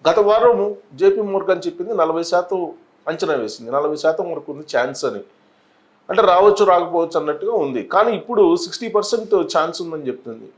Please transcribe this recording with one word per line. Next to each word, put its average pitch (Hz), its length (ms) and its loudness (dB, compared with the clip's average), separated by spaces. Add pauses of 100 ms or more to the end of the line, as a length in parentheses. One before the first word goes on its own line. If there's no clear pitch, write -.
(100)
గత 170 80 2
వారం 208 580 4 (180)
జేపీ 196 260 2
మోర్గాన్ 190 460 -2
చెప్పింది 180 360 -6
నలభై 160 200 0
శాతం 175 500 -2 (360)
అంచనా 160 260 -2
వేసింది, 117 360 -6
నలభై 147 260 -2
శాతం 190 360 -2
వరకు 151 200 -12
ఉంది 147 120 -14 (120)
ఛాన్స్ 135 280 -4
అని. 107 180 -4 (880)
అంటే 196 120 2
రావచ్చు 202 500 6
రాకపోవచ్చు 170 480 0
అన్నట్టుగా 151 320 -4 (120)
ఉంది. 123 180 -4
కానీ 220 380 0
ఇప్పుడు 196 360 2
సిక్స్టీ - 320 -8
పర్సెంట్ 214 460 -2
ఛాన్స్ 165 480 -2
ఉందని 160 280 -8
చెప్తుంది 113 360 -12 (120)